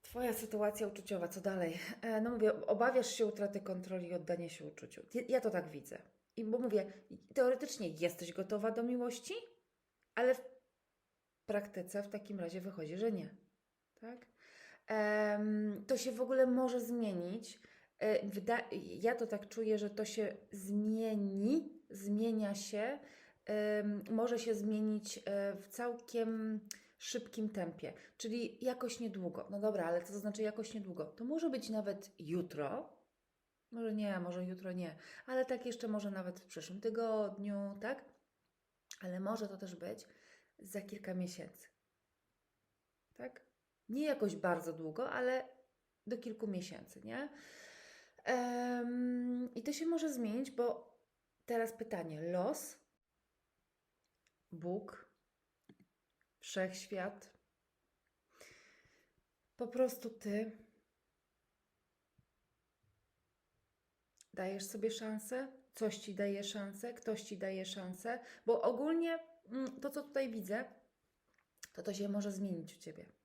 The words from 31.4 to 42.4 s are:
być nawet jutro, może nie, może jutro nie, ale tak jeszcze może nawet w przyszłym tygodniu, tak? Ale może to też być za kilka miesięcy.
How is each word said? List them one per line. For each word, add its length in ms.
być 200
nawet 500
jutro, 760
może 220
nie, 260
może 260
jutro 260
nie, 240
ale 200
tak 200
jeszcze 220
może 240
nawet 280
w 60
przyszłym 360
tygodniu, 1000
tak? 240
Ale 180
może 280
to 100
też 180
być 300
za 220
kilka 320
miesięcy. 540